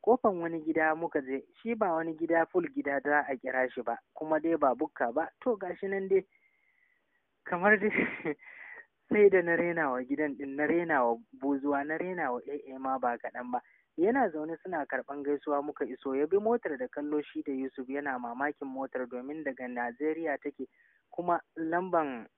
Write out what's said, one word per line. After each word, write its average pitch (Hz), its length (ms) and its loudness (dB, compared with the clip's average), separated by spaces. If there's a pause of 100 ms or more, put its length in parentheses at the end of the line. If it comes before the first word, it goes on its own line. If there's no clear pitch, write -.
Kofan 214 360 6
wani 165 200 -2
gida 156 340 2
muka 165 260 -2
je, 131 200 -4 (200)
shi 226 140 -2
ba 208 200 2
wani 160 180 -2
gida 165 320 2
full 175 300 0
gida 139 260 0
za 147 260 2
a 139 100 -2
kira 127 340 0
shi 127 100 -8
ba, 117 160 -4 (160)
kuma 156 260 0
dai 165 160 2
ba 143 200 4
bukka 135 380 -2
ba, 151 140 0 (140)
to 240 160 0
ga 180 180 -6
shi 196 120 -6
nan 196 200 -2
dai. 190 140 6 (1200)
Kamar 196 340 4
dai 208 100 2
<laughs> - 480 -2 (720)
sai 208 200 8
da 185 120 6
na 170 140 2
rena 165 360 2
wa 127 120 -2
gidan 143 340 -2
ɗin, 139 180 -8
na 147 100 0
rena 160 400 4
wa 117 120 4 (240)
buzuwa, 139 420 0
na 156 140 -2
rena 175 340 -2
wa 123 100 -2
ƴaƴa 135 380 -10
ma 131 200 -2
ba 120 180 0
kaɗan 123 340 -8
ba. 123 100 -2 (360)
Yana 226 320 4
zaune 156 340 -6
suna 165 220 -4
karɓan 139 380 -6
gaisuwa 143 380 0
muka 147 240 -4
iso, 127 300 -6
ya 143 120 2
bi 185 100 2
motar 208 400 0
da 123 100 -6
kallo 147 340 -2
shi 156 220 -8
da 147 100 -6
Yusuf, 131 360 -6
yana 139 300 -4
mamakin 127 480 -4
motar 131 400 -6
domin 127 360 -8
daga 131 240 -6
Najeriya 139 720 -2
take, 139 260 -8 (440)
kuma 170 280 0 (160)
lamban 160 720 -2 (100)